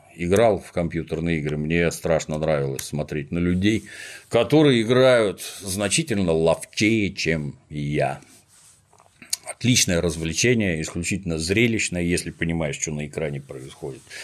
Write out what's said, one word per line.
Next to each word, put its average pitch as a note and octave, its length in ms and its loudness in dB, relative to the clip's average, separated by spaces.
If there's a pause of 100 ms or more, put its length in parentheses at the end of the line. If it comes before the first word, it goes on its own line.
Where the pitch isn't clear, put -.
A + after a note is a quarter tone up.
(140)
играл G2 440 2
в - 120 -14
компьютерные D#2+ 680 -2
игры, D2 180 -4
мне D#2+ 340 0
страшно D#2+ 460 -2
нравилось C#2+ 460 -2
смотреть D2 480 -6
на E2+ 80 -4
людей, F#2 460 0 (440)
которые C3 540 4
играют A#2+ 580 4 (220)
значительно G2+ 720 0
ловчее, F#2 840 2
чем D#2 440 -4 (120)
я. D2 500 -2 (1300)
Отличное G2 560 2
развлечение, E2 800 0
исключительно E2+ 560 -4
зрелищное, G2 640 0
если E2+ 280 0
понимаешь, E2 480 -4
что - 140 -6
на D2+ 140 -6
экране D2 340 -6
происходит. C2+ 600 -14 (220)